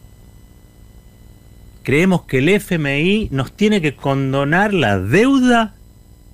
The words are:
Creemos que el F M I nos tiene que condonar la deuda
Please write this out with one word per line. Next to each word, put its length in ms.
Creemos 380
que 160
el 100
F 280
M 240
I 320
nos 200
tiene 280
que 160
condonar 800
la 260
deuda 760